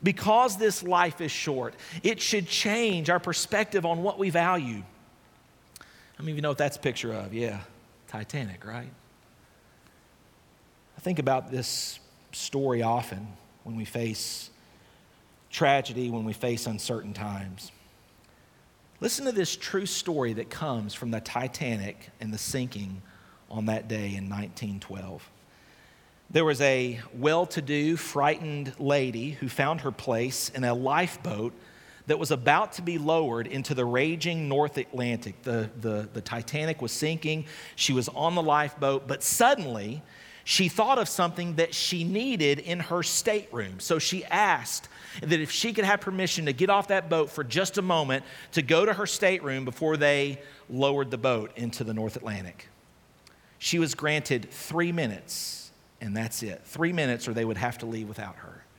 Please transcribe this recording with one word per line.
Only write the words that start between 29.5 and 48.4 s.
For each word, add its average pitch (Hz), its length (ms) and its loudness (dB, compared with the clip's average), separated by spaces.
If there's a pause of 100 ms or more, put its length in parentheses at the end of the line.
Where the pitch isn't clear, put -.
her 131 100 -2
place 123 560 -2
in 127 160 -4
a 120 100 4
lifeboat 131 800 0 (560)
that 156 100 4
was 151 140 0
about 143 400 4
to - 100 -10
be 175 160 0
lowered 147 480 2
into 131 260 -4
the 127 120 2
raging 156 640 0
North 143 300 2
Atlantic. 120 640 -4
The, 113 280 -2 (100)
the, 107 320 -2
the 113 80 -8
Titanic 147 600 -4
was 117 80 -4
sinking. 156 560 -2 (300)
She - 160 2
was 127 160 2
on 156 260 0
the 175 80 2
lifeboat, 143 640 2
but 135 160 -6
suddenly 147 800 2 (420)
she - 240 4
thought 240 300 4
of 208 120 0
something 175 460 0
that 165 180 2
she 170 300 0
needed 185 540 2
in 175 220 -4
her 170 220 0
stateroom. 117 760 0
So 165 180 2
she 185 260 0
asked 175 640 2 (320)
that 156 200 4
if 151 100 -2
she 220 240 0
could 214 100 2
have 202 160 4
permission 185 460 -2
to 139 80 2
get 175 160 2
off 202 180 6
that 185 220 2
boat 156 180 4
for 147 160 -6
just 156 320 0
a 202 60 0
moment 156 420 2 (280)